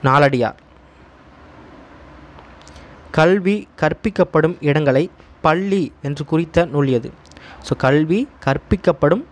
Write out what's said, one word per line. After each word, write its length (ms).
நாலடியார். 520
"கல்வி 560
கற்பிக்கப்படும் 800
இடங்களை 500
பள்ளி" 600
என்று 240
குறித்த 400
நூல் 220
எது? 240
So, 160
"கல்வி 500
கற்பிக்கப்படும் 880